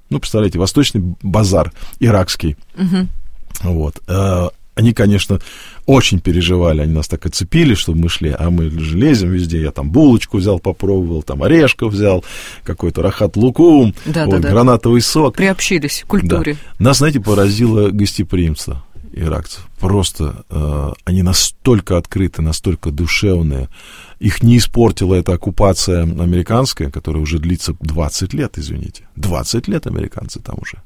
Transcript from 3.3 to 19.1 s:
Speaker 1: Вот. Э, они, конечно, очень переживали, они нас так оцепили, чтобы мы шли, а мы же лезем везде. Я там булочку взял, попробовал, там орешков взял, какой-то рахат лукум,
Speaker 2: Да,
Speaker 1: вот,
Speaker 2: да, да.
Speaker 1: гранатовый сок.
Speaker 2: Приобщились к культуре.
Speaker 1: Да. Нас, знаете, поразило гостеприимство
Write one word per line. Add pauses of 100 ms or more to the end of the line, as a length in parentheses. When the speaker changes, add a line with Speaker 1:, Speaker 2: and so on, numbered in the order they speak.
Speaker 1:
Вот. (120)
Э, (240)
они,
конечно, (460)
очень
переживали,
они
нас
так
оцепили,
чтобы
мы
шли,
а
мы
же
лезем
везде.
Я
там
булочку
взял,
попробовал,
там
орешков
взял, (400)
какой-то
рахат
лукум, (100)
Speaker 2:
Да,
Speaker 1:
вот,
Speaker 2:
да,
да.
Speaker 1:
гранатовый
сок.
Speaker 2:
Приобщились
к
культуре. (200)
Speaker 1:
Да.
Нас,
знаете,
поразило
гостеприимство (300)